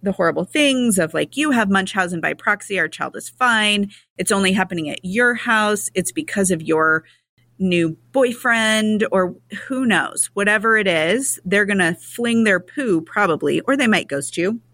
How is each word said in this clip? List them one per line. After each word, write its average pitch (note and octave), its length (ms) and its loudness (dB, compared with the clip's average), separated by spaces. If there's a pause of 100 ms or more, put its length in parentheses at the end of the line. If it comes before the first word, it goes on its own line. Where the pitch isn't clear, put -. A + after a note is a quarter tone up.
the F#3+ 100 -2
horrible E3+ 320 0
things B3+ 540 2
of, E3 140 0
like, D3+ 240 -4
You D4+ 140 0
have A#3 180 2
Munchausen F#3 520 -2
by D#3+ 120 -2
proxy. G3+ 460 -4
Our D#3+ 100 0
child D3 280 -8
is - 120 -12
fine. G#3 640 0 (260)
It's F#3 160 -2
only G3 200 2
happening F3+ 360 -2
at - 160 -10
your A#3+ 300 0
house. G#3+ 600 0
It's F#3 180 -2
because F3+ 380 -2
of E3 120 -2
your D#3+ 420 2 (560)
new E3+ 360 0 (140)
boyfriend A3 1000 2
or F#3 240 0 (320)
who C4 180 -2
knows, - 460 0
whatever G#3 460 2
it G3+ 100 0
is, E3+ 560 0
they're G3+ 220 2
gonna F#3 280 2
fling A#3 480 -2
their G3 160 4
poo F3+ 440 -2
probably, D#3+ 580 0
or C4+ 160 0
they C4+ 100 2
might G3+ 220 2
ghost - 280 -6
you. G3+ 240 -2 (140)